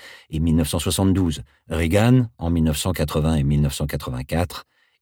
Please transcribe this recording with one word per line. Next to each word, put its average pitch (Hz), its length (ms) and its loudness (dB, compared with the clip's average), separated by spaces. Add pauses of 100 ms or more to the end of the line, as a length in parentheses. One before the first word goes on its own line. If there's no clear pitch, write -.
(280)
et 78 100 -6
mille 80 180 2
neuf 78 120 2
cent 87 100 -2
soixante-douze, 92 640 0 (260)
Reagan 104 680 2
en 85 140 -4
mille 85 140 2
neuf 78 140 0
cent 92 140 -2
quatre-vingts 80 440 0
et 73 60 0
mille 73 200 2
neuf 71 120 0
cent 76 120 -4
quatre-vingt-quatre, 71 800 -6 (380)